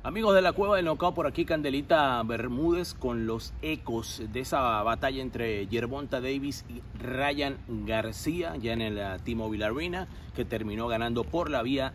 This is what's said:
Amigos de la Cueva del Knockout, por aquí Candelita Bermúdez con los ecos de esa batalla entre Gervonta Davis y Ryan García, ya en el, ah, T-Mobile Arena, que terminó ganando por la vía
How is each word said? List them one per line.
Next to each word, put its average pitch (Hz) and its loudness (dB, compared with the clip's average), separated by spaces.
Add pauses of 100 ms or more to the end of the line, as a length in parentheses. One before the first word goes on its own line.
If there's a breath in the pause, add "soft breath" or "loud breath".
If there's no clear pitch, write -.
(180)
Amigos 214 6
de 185 10
la 180 6
Cueva 202 4
del 180 4
Knockout, 165 2
por 165 0
aquí 170 0
Candelita 143 4
Bermúdez 127 0
con 117 -2
los 113 -4
ecos 117 -4 (120)
de 120 -2
esa 123 2
batalla 135 0
entre 113 -2
Gervonta 123 -2
Davis 139 -4
y 120 -12 (180)
Ryan 139 -2 (300)
García, 151 -2
ya 113 -2
en 117 0
el, 107 -2
ah, 95 -4
T-Mobile 110 -2
Arena, 175 -2 (260 loud breath)
que 123 -2
terminó 110 -2
ganando 117 0
por 165 0
la 123 2
vía 131 0